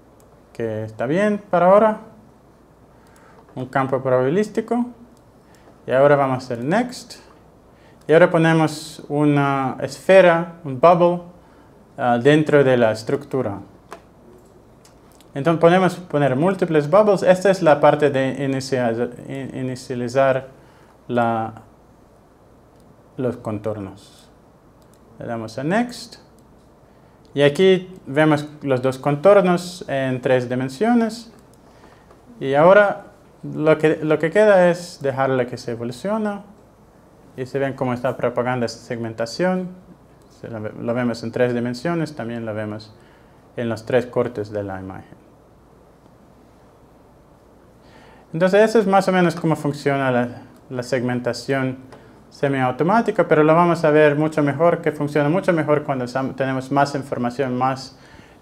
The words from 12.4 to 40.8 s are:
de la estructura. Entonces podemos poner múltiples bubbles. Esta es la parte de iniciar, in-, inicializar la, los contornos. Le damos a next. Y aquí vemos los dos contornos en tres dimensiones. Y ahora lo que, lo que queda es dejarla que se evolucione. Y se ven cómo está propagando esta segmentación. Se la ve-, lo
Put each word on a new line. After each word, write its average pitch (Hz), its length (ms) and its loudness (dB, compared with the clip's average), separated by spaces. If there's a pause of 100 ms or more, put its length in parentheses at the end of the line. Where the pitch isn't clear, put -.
de 131 140 4
la 110 140 4
estructura. 120 680 -6 (1800)
Entonces 160 260 0
podemos 175 360 4
poner 143 380 -2
múltiples 160 540 0
bubbles. 202 340 4
Esta 185 280 4
es 185 100 2
la 151 200 4
parte 147 280 4
de 131 340 -2
iniciar, 127 680 -2 (180)
in-, 135 260 -10
inicializar 127 960 -2 (580)
la, 117 460 -2 (1700)
los 123 180 -4
contornos. 104 960 -10 (880)
Le - 80 -12
damos 113 320 -10
a 131 60 -8
next. 226 520 -6 (1200)
Y 139 80 0
aquí 185 520 2 (120)
vemos 147 420 2 (140)
los 135 180 -2
dos 131 160 -2
contornos 175 880 2
en 131 360 -4
tres 127 260 0
dimensiones. 214 800 -2 (1120)
Y 135 140 -4
ahora 190 500 6 (380)
lo 147 340 2
que, 156 260 2
lo 156 160 0
que 160 120 -2
queda 196 400 4
es 170 320 -8
dejarla 131 420 0
que 123 140 -12
se - 140 -10
evolucione. 202 840 -8 (840)
Y 131 80 -8
se 135 140 -6
ven 135 140 -4
cómo 127 180 -4
está 123 240 -4
propagando 123 500 -2
esta - 180 -10
segmentación. 123 840 -6 (720)
Se 123 80 -16
la 117 100 -10
ve-, 107 180 -10
lo 117 160 -6